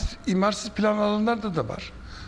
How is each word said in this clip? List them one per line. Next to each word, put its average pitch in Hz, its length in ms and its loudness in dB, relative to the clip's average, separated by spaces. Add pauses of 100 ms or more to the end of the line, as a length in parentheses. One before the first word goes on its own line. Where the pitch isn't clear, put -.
(260)
imarsız 196 440 2
plan 214 280 2
alanlarda 214 580 2
da 117 120 0
var. - 240 -8 (360)